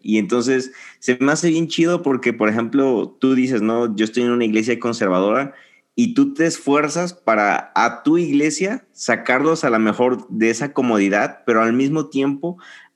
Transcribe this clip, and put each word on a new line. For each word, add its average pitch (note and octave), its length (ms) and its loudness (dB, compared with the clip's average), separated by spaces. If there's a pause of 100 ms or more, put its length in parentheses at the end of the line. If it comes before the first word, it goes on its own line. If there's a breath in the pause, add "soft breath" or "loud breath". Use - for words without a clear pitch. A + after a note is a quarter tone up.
Y G#2+ 160 0
entonces B2 540 -2 (280 loud breath)
se B2+ 200 -2
me C#3 120 2
hace D#3+ 180 0
bien D#3+ 180 0
chido E3+ 340 0
porque, C3 320 -2
por G#2+ 160 0
ejemplo, A#2 680 0
tú C3 160 2
dices, B2+ 260 0
"No, A2+ 340 0
yo G#2+ 100 0
estoy A#2 180 -2
en A#2+ 80 0
una A#2+ 140 0
iglesia A2 340 0
conservadora", A2+ 720 0 (420 loud breath)
y A#2+ 200 0
tú C#3 180 2
te D#3+ 140 0
esfuerzas D3+ 680 -2
para G#2 640 0
a A#2 280 0
tu D#3 140 4
iglesia D#3 760 -2
sacarlos C3+ 720 -2
a B2+ 40 2
la A#2 100 2
mejor B2 500 0
de A2+ 200 0
esa A#2 240 -4
comodidad, G#2+ 720 0
pero A2+ 160 2
al A2+ 120 2
mismo C#3 360 0
tiempo C#3 480 -4 (380 loud breath)